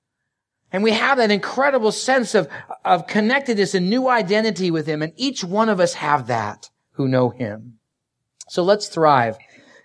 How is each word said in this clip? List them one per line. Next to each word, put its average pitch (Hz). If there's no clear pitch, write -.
And 185
we 220
have 254
that 226
incredible 233
sense 247
of, 185
of 180
connectedness 214
and 180
new 254
identity 208
with 156
him. 156
And 156
each 254
one 208
of 196
us 175
have 147
that 110
who 139
know 127
him. 117
So -
let's 202
thrive 135